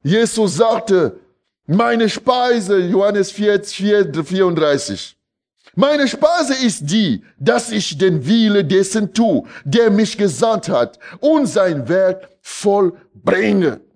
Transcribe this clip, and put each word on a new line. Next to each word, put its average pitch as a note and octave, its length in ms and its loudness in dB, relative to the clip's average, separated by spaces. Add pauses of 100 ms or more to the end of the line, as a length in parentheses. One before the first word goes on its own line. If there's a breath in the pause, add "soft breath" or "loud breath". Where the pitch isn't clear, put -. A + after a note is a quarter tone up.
Jesus G#3 540 0
sagte, G3 600 0 (480)
„Meine A3+ 440 0
Speise“, A#3+ 680 0
Johannes G3 540 0
vier G3+ 320 0
vierunddreißig, E3 1500 -2 (580 soft breath)
„Meine C#4+ 320 2
Speise D4+ 480 0
ist A#3 360 -2
die, F3 340 0 (140 loud breath)
dass A3+ 340 -2
ich G3 260 -6
den E3+ 280 0
Wille G#3 380 2
dessen F#3+ 500 -2
tue, G#3 340 0 (160 loud breath)
der A3+ 260 2
mich G#3 260 0
gesandt G3+ 520 -2
hat, A#2+ 300 -2 (220 loud breath)
und D4 260 2
sein D#3+ 420 -2
Werk F#3+ 400 0 (140)
vollbringe. F#3+ 1400 -2 (160)